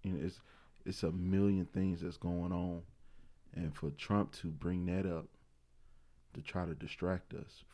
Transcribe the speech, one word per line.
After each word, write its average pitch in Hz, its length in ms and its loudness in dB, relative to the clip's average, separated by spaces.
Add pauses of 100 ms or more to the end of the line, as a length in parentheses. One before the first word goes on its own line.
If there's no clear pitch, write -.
You 92 100 0
know, 78 120 0
it's, 92 140 -4 (460)
it's - 180 -2
a 82 80 2
million 95 600 6
things 92 280 2
that's 85 160 -4
going 87 340 0
on, 87 300 0 (760)
and 80 200 -2
for - 160 -2
Trump - 460 2
to 87 100 -6
bring 87 400 0
that 95 180 2
up 85 200 -2 (1080)
to - 80 -8
try 87 240 -2
to 82 80 -4
distract - 600 -2
us - 300 -12 (100)